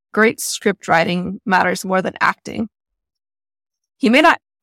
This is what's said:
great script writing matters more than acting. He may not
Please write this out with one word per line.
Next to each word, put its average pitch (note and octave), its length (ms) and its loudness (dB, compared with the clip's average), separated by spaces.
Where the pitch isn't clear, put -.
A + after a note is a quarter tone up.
great A3 280 2
script - 480 -6
writing F3+ 580 0
matters F#3 380 0
more F#3 180 0
than - 180 -8
acting. - 480 -4
He A#3 120 2
may B3+ 100 4
not A3+ 200 4